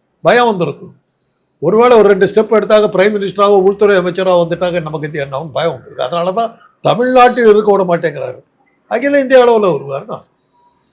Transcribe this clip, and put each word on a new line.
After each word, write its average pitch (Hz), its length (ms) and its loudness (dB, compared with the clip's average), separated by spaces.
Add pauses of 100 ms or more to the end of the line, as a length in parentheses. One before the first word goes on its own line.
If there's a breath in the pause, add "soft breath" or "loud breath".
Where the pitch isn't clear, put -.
(200)
பயம் 233 260 2
வந்திருக்கும். 170 480 -6 (640)
ஒருவேளை 226 400 2
ஒரு 202 100 4
ரெண்டு 196 180 2
ஸ்டெப் 220 280 0
எடுத்தாக்க 214 300 2
பிரைம் 202 300 0
மினிஸ்டராவோ 202 460 0
உள்துறை 202 380 2
அமைச்சராவோ 180 480 0
வந்துட்டாக்க 170 360 -4
நமக்கு 156 260 -8
இது 151 120 -8
என்ன 139 160 -8
ஆகும் 147 160 -10
பயம் 151 200 -4
வந்திருக்கு. 131 320 -12
அதனாலதான் 185 500 -4 (260 soft breath)
தமிழ்நாட்டில் 247 680 2
இருக்க 208 280 2
விட 175 200 -2
மாட்டேங்கிறாரு. 143 460 -8 (440)
அகில 277 340 -2
இந்திய 254 240 4
அளவுல 226 220 2
வருவாருன்னா 143 520 -6 (760)